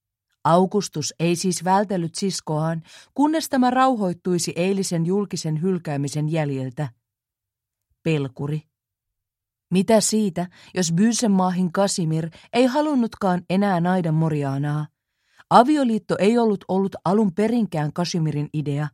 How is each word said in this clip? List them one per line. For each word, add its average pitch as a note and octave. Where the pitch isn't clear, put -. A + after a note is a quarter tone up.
Augustus F3+
ei E3+
siis E3+
vältellyt F#3
siskoaan, D#3+
kunnes D#4
tämä B3+
rauhoittuisi G3
eilisen F#3
julkisen F3
hylkäämisen D3+
jäljiltä. C#3+
Pelkuri. D3
Mitä G3
siitä, F#3+
jos E3+
Bysenmaahin F#3
Kasimir E3
ei B3+
halunnutkaan A#3+
enää F#3+
naida F3
Morianaa? D3
Avioliitto A#3
ei A3
ollut G#3+
ollut F#3+
alun G3
perinkään G#3
Kasimirin D#3
idea, D3